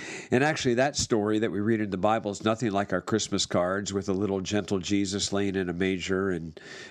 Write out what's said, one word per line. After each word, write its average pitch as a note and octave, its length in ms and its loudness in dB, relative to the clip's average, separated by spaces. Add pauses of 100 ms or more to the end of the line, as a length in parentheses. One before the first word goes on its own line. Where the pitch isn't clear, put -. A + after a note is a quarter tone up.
(300)
And B2 140 4
actually, D3 320 2
that C#3 220 2
story G#2+ 420 2
that A2 120 0
we G2 100 -2
read A2 180 2
in G#2+ 100 -2
the F#2+ 80 0
Bible G#2+ 340 2
is G2 120 -8
nothing A2 280 0
like G2 200 0
our F2+ 100 2
Christmas G2+ 440 0
cards F#2+ 480 0
with G2 160 -2
a G2 40 0
little G2 280 0
gentle G2 380 0
Jesus G2 520 0
laying G2 240 0
in F#2 140 0
a F2 40 -4
manger F#2+ 580 0
and, E2 280 -6 (320)